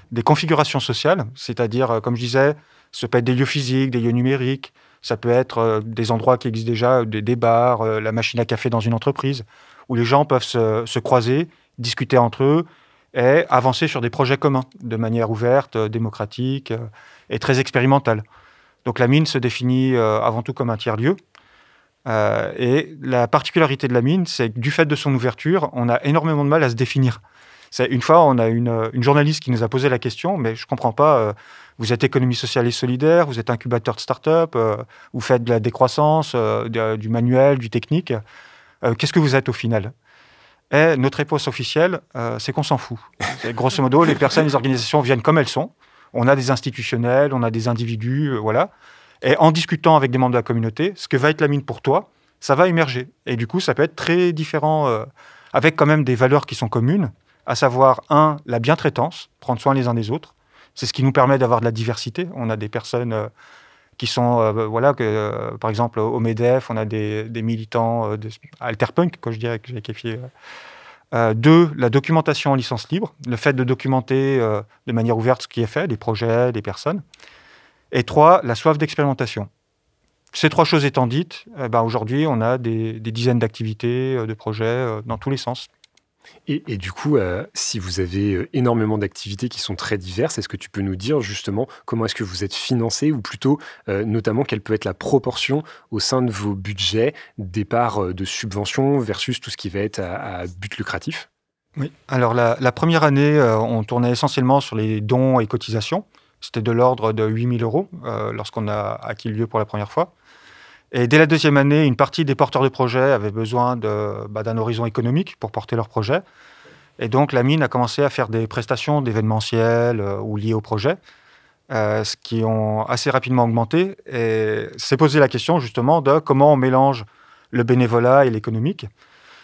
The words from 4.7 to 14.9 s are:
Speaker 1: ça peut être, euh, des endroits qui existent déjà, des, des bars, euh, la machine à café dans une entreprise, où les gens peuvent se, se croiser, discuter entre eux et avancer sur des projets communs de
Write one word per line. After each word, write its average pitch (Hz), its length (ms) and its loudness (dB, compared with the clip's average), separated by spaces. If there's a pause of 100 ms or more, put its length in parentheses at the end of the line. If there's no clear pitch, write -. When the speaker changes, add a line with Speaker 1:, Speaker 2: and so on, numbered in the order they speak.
Speaker 1:
ça 117 160 -4
peut 117 120 -4
être, 123 280 2
euh, 113 260 2
des 113 280 -4
endroits 117 260 4
qui - 100 -6
existent 113 240 -4
déjà, 123 320 2
des, 107 180 -4
des 120 140 0
bars, 117 460 2
euh, 110 180 -2
la 110 140 -4
machine 117 260 -4
à 113 60 2
café 117 240 -2
dans 117 100 -2
une 113 140 0
entreprise, 135 500 -4 (460)
où 131 60 -4
les 117 100 0
gens 139 180 4
peuvent 135 220 0
se, 113 400 0
se 120 140 -4
croiser, 127 500 0 (280)
discuter 123 400 0
entre 120 280 2
eux 156 200 4 (480)
et 131 360 4
avancer 131 400 2
sur 135 100 -4
des 117 100 -2
projets 135 280 0
communs 135 260 0 (180)
de 113 140 -6